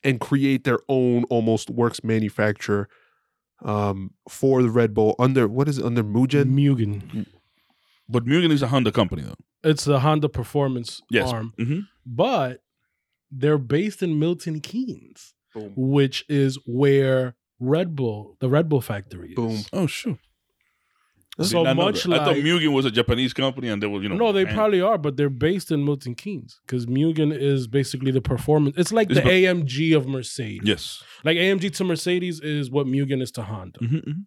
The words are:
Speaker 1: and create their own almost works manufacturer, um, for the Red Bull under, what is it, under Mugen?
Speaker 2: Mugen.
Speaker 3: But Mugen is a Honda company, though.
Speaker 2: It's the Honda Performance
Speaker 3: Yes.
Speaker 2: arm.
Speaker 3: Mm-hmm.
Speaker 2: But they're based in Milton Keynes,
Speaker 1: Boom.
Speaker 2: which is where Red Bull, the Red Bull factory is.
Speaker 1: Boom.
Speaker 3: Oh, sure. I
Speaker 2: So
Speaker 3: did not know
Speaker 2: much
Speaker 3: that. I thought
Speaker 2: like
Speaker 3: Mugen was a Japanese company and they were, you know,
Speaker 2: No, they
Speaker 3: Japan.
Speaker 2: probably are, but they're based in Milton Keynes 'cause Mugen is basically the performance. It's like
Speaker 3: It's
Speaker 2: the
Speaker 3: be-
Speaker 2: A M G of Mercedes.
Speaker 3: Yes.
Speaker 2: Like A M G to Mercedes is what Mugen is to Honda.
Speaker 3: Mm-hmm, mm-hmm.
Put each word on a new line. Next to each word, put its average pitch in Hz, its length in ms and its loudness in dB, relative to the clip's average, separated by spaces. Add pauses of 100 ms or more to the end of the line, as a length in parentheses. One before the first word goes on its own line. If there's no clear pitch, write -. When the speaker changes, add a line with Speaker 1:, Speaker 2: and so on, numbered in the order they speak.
Speaker 1:
and 127 160 0
create 135 420 0
their 123 240 0
own 123 380 2
almost 113 440 0
works 117 320 -2
manufacturer, 107 840 -2 (800)
um, 101 460 -2 (180)
for 135 320 2
the 123 80 4
Red 113 240 2
Bull 107 260 4
under, 127 300 4
what 131 180 0
is 139 120 -4
it, - 60 -4
under 120 160 0
Mugen? 131 520 2
Speaker 2:
Mugen. 120 720 0 (840)
Speaker 3:
But 117 180 0
Mugen 160 280 4
is 139 80 2
a 127 60 0
Honda 120 240 2
company, 87 320 -8
though. - 120 -12 (340)
Speaker 2:
It's 147 140 0
the 143 160 2
Honda 151 300 2
Performance 127 800 -4
Speaker 3:
Yes. 117 200 2
Speaker 2:
arm. 113 300 -6
Speaker 3:
Mm-hmm. 135 200 -2 (260)
Speaker 2:
But 131 580 -2 (680)
they're 143 280 0
based 147 440 -2
in 165 160 0
Milton 160 440 -2
Keynes, - 720 -10 (200)
Speaker 1:
Boom. 104 220 -12
Speaker 2:
which 135 540 2
is 135 360 2
where 131 720 2 (240)
Red 156 380 0
Bull, 110 420 -6
the 131 80 0
Red 151 220 2
Bull 139 120 2
factory 95 500 -10
is. - 40 -12
Speaker 1:
Boom. 113 280 -2 (100)
Speaker 3:
Oh, 175 140 0
sure. - 320 -6 (1200)
I 160 60 0
Speaker 2:
So 117 140 2
Speaker 3:
did 165 40 4
not 135 140 4
know 175 80 4
Speaker 2:
much 208 180 0
Speaker 3:
that. 175 100 0
I - 120 4
thought 156 100 2
Speaker 2:
like 143 80 -2
Speaker 3:
Mugen 156 300 2
was 135 120 2
a 123 60 0
Japanese 120 420 0
company 135 340 -2
and 104 140 -2
they 104 60 -2
were, 101 160 -4
you 104 60 -4
know, 185 80 -2
Speaker 2:
No, 226 140 2
they 196 120 2
Speaker 3:
Japan. 190 120 -2
Speaker 2:
probably 208 260 2
are, 202 180 2
but 147 180 -4
they're 143 140 0
based 160 400 -2
in 147 120 0
Milton 139 300 -4
Keynes 127 540 -12
'cause 123 180 -4
Mugen 151 500 0
is 139 300 0
basically 135 460 -2
the 131 100 2
performance. 143 560 0
It's 175 160 0
like 214 160 2
Speaker 3:
It's 170 100 4
Speaker 2:
the - 60 2
Speaker 3:
be- 185 200 6
Speaker 2:
A 185 40 4
M 175 160 0
G 151 280 0
of 135 140 2
Mercedes. 123 560 -8
Speaker 3:
Yes. - 400 -4 (200)
Speaker 2:
Like 165 140 2
A 185 120 2
M 196 80 2
G 180 140 -4
to - 120 -6
Mercedes 175 560 -2
is 147 300 -4
what 139 160 0
Mugen 135 340 -2
is 127 120 -6
to 120 100 -10
Honda. 95 380 -12
Speaker 3:
Mm-hmm, 117 160 0
mm-hmm. 151 160 -6 (160)